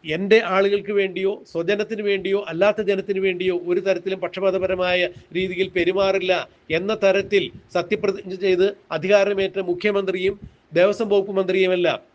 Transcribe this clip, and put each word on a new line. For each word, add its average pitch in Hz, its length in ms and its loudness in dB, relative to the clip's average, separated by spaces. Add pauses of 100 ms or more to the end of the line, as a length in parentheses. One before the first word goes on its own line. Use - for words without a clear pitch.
(160)
എൻ്റെ 196 220 4 (180)
ആളുകൾക്ക് 202 420 0
വേണ്ടിയോ 190 340 0 (200)
സ്വജനത്തിന് 208 580 -2
വേണ്ടിയോ 196 300 0 (120)
അല്ലാത്ത 208 380 2
ജനത്തിന് 190 360 -2
വേണ്ടിയോ 185 300 0 (140)
ഒരു 180 180 0
തരത്തിലും 185 360 -2
പക്ഷപാതപരമായ 185 760 0 (380)
രീതിയിൽ 185 300 -2 (100)
പെരുമാറില്ല 185 560 0 (440)
എന്ന 196 160 -2 (100)
തരത്തിൽ 196 400 2 (320)
സത്യപ്രതിജ്ഞ 185 600 -2 (100)
ചെയ്ത് 185 200 4 (320)
അധികാരമേറ്റ 196 600 2 (120)
മുഖ്യമന്ത്രിയും 190 640 -2 (440)
ദേവസ്വം 202 340 2
വകുപ്പ് 196 260 2
മന്ത്രിയുമെല്ലാം 180 600 2 (160)